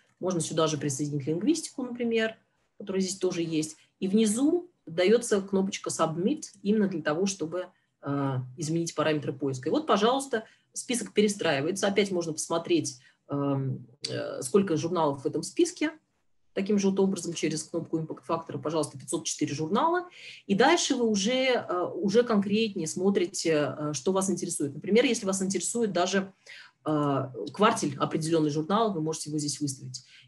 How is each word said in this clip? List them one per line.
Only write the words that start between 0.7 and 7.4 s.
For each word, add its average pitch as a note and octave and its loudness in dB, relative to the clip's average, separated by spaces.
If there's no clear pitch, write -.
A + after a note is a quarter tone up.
присоединить C#3+ -4
лингвистику, C4 -2
например, A#3 -2
которая G3 -2
здесь F#3 -2
тоже E3+ 0
есть. D#3+ -2
И F#3+ -2
внизу A3+ 2
дается F#3+ 2
кнопочка F#3+ -2
Submit F3 0
именно G3+ 2
для E3 -4
того, D#3 0
чтобы, F3 -4